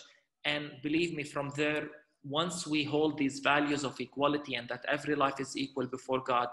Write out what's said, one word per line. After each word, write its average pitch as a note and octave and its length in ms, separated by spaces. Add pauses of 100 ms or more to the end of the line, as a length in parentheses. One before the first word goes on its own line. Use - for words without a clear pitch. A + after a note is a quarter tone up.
(440)
And D3 260 (140)
believe D#3+ 320
me, C#3+ 80
from C#3 320
there, D3+ 320 (340)
once D#3+ 420
we D3+ 200
hold D3+ 340
these C3+ 220
values C#3+ 420
of C3 180
equality C#3+ 540
and A#2+ 140
that B2 180
every D3 300
life C#3 240
is - 160
equal C3 320
before B2+ 340
God, B2 300